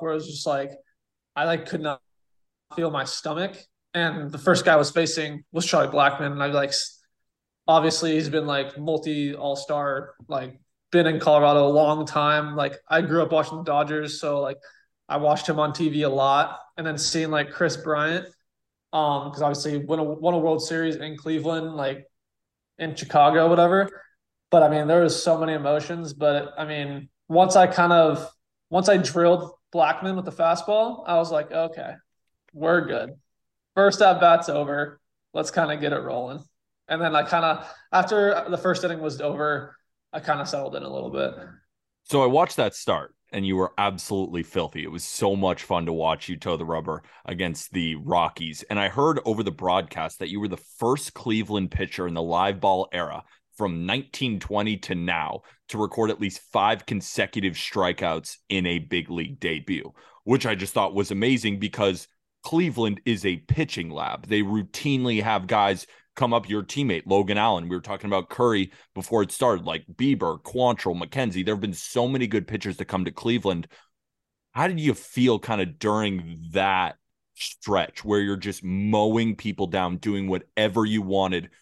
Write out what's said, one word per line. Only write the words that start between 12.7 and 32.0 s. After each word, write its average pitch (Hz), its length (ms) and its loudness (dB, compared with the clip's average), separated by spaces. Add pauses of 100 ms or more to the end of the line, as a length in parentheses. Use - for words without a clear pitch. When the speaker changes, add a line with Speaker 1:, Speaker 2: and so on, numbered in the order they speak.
Speaker 1:
I 160 120 4
grew 160 200 2
up 156 100 0
watching 156 260 2
the 160 60 -10
Dodgers, 151 560 -2
so, 147 220 -2
like, 135 160 -6 (500)
I 143 100 -2
watched 147 300 2
him 151 120 0
on 151 120 2
T 156 180 0
V 147 120 0
a 147 80 2
lot. 139 500 2 (180)
And 165 80 -8
then 156 120 -4
seeing, 160 320 -2
like, 147 220 -2
Chris 165 260 0
Bryant, 156 480 -2 (640)
um, 147 400 0
'cause 143 120 -4
obviously 147 340 -2
won 147 220 -2
a, 156 40 -2
won 156 300 0
a 170 60 2
World 160 240 2
Series 160 320 -2
in 151 200 -10
Cleveland, 160 600 -4
like, 135 320 -6 (720)
in 160 160 -6
Chicago, 151 520 6
whatever. 190 540 4 (480)
But, 165 140 10
I 151 60 8
mean, 151 180 0
there 175 140 6
was 165 200 2
so 165 160 4
many 160 160 -2
emotions. 151 600 -2
But, 143 440 0
I 160 80 -6
mean, 143 440 -8 (180)
once 185 280 6
I 185 120 10
kind 175 260 4
of, 160 340 4 (440)
once 185 180 4
I 196 80 8
drilled 170 540 2 (200)
Blackmon 170 440 0
with 185 100 -6
the 180 60 -8
fastball, 208 760 0
I 175 120 0
was 165 140 2
like, 151 200 -2
"Okay, 165 420 -6 (600)